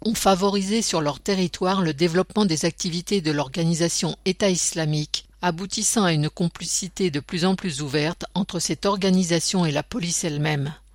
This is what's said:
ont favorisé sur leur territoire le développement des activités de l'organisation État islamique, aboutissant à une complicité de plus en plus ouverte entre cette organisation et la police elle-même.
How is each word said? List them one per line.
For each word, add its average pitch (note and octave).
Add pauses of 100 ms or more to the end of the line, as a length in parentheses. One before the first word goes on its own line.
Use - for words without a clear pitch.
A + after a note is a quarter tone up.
ont A3
favorisé G3
sur F#3
leur D3
territoire F#3+
le D#3+
développement F3
des E3
activités F3
de D#3
l'organisation E3 (100)
État G3
islamique, D#3 (160)
aboutissant G3
à F3
une D3+
complicité F3+
de D3
plus D#3+
en F#3+
plus D3+
ouverte D3
entre F3+
cette -
organisation F#3
et D3+
la D3
police F3
elle-même. D3+ (220)